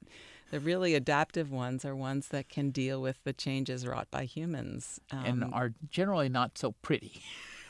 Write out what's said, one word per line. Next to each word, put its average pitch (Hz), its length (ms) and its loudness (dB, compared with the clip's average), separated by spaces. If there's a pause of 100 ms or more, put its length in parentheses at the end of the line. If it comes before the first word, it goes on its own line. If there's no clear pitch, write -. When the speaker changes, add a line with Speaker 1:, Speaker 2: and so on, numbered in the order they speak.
(500)
Speaker 1:
the 147 100 -2
really 175 340 4
adaptive 147 560 2
ones 127 340 -2
are 139 120 -4
ones 135 320 -2
that 139 200 -2
can 143 220 0
deal 131 300 0
with 131 240 -2
the 139 80 0
changes 131 540 -2
wrought 123 240 -2
by 135 140 -2
humans. 151 760 -4 (100)
Speaker 2:
And 127 340 0
Speaker 1:
Um, - 100 -4
Speaker 2:
are 123 180 0 (160)
generally 175 400 4
not 127 300 2
so 120 140 0 (100)
pretty. - 440 0
<laughs> - 60 -12 (380)